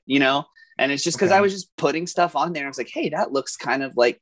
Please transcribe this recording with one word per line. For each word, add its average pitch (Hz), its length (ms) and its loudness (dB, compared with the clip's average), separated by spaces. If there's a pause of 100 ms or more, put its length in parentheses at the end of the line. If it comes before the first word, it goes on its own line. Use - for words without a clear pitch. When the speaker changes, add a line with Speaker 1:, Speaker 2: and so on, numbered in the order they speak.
Speaker 1:
you 139 140 2
know? 139 240 2 (340)
And 139 140 2
it's 139 100 -4
just 170 160 -2
'cause 185 120 2
I 196 60 8
Speaker 2:
Okay. 202 60 6
Speaker 1:
was 202 100 2
just 196 240 -12
putting 160 300 -2
stuff 170 300 0
on 160 160 0
there. 147 120 -8
I 139 40 -8
was 135 100 -10
like, 123 120 -6
"Hey, 294 200 -4
that 170 220 -4
looks 135 240 -2
kind 131 260 -4
of, 135 140 -8
like, 120 260 4